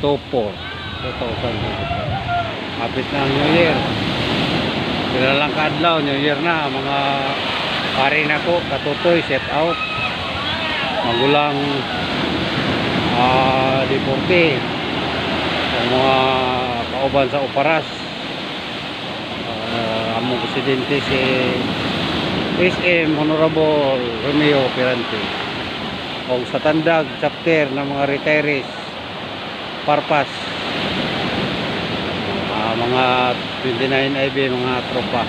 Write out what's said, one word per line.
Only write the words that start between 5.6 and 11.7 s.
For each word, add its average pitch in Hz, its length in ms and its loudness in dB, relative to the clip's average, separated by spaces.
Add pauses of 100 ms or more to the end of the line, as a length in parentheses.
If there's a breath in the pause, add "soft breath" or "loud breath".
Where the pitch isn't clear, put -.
New 139 160 0
Year 147 240 2
na. 165 240 2
Mga 135 300 -2 (1000)
pare 139 300 4
na 147 160 2
ko, 170 240 2
katutoy, 151 580 2
set 135 300 0
out. 165 240 2 (1300)
Magulang, 143 480 2 (1600)